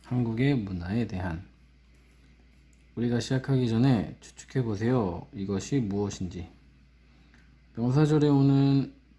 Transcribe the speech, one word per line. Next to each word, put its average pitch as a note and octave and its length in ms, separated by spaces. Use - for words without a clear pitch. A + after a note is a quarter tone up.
한국의 B2 540
문화에 F#2 500
대한. F2 360
우리가 A#2+ 240
시작하기 C3 500
전에 A2+ 520
추측해 - 440
보세요. G#2+ 680
이것이 G2 480
무엇인지. G2 680
명사절에 D3 540
오는 C#3 680